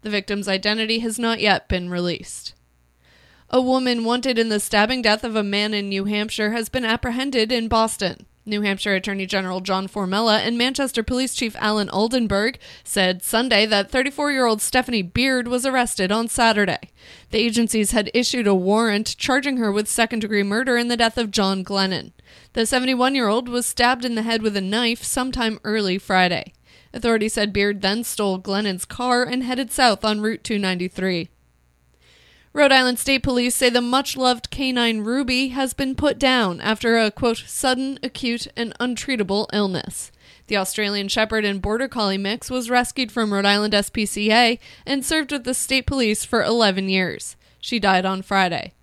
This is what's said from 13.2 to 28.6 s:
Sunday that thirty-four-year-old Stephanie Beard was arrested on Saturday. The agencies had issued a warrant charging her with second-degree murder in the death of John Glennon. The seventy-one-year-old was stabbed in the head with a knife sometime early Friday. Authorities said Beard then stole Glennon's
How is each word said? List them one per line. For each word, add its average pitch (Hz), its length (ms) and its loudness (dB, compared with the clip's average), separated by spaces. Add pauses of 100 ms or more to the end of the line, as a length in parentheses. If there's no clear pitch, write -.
Sunday 226 420 2
that 202 240 0
thirty-four-year-old 269 720 0
Stephanie 247 400 0
Beard 240 460 0
was 247 180 -2
arrested 240 460 0
on 226 160 0
Saturday. 208 640 2 (400)
The - 80 0
agencies 220 500 2
had 208 240 0
issued 240 320 0
a 202 80 4
warrant 208 640 0
charging 269 400 0
her 220 140 0
with 208 160 0
second-degree 220 560 0
murder 240 340 0
in 240 120 0
the 240 80 0
death 226 200 2
of 226 140 -2
John 190 320 0
Glennon. 190 480 -2 (420)
The 226 140 0
seventy-one-year-old 254 840 2
was 240 160 -2
stabbed 247 400 0
in 240 80 -2
the 220 80 -2
head 226 220 -2
with 208 120 0
a 202 60 0
knife 226 420 0
sometime 254 600 -2
early 208 340 -2
Friday. 180 560 0 (400)
Authorities 226 400 0
said 208 180 -2
Beard 202 300 0
then 202 220 -2
stole 196 340 -2
Glennon's 196 480 -4